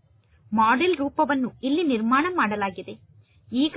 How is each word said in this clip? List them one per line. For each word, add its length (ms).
ಮಾಡೆಲ್ 440
ರೂಪವನ್ನು 520
ಇಲ್ಲಿ 220
ನಿರ್ಮಾಣ 500
ಮಾಡಲಾಗಿದೆ. 600
ಈಗ 240